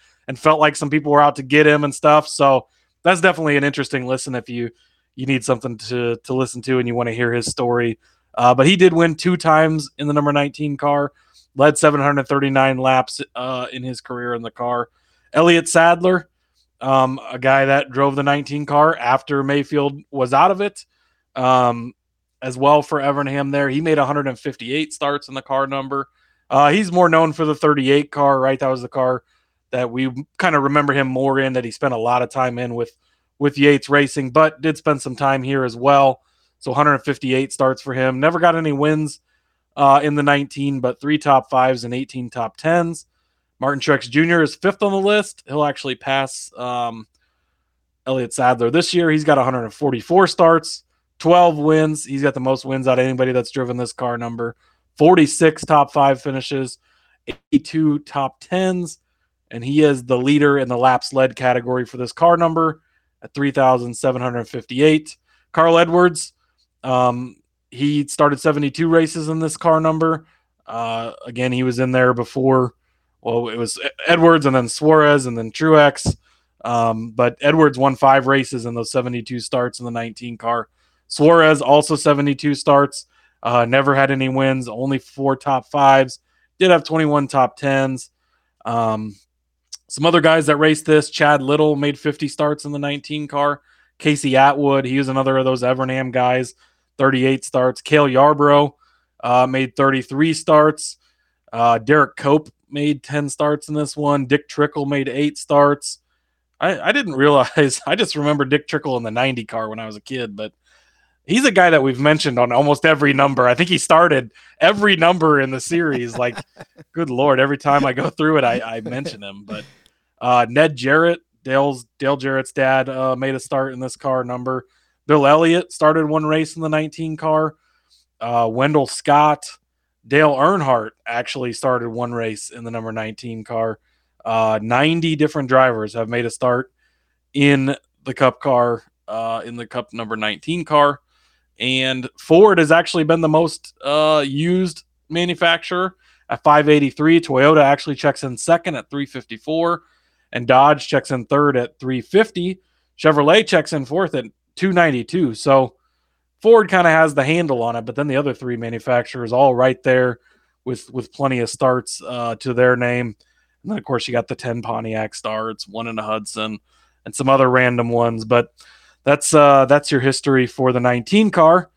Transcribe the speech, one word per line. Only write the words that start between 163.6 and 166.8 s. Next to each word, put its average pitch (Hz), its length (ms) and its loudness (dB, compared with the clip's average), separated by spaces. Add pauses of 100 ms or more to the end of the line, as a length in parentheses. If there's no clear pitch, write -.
And 202 100 -12
then, 214 60 -8
of - 60 -14
course, 127 220 -6
you 127 60 -10
got 123 160 -4
the 131 80 -10
ten 120 260 -8
Pontiac 110 540 -8
starts, 110 500 -10
one 110 220 -12
in 113 100 -10
a 107 40 -8
Hudson, 107 580 -8 (440)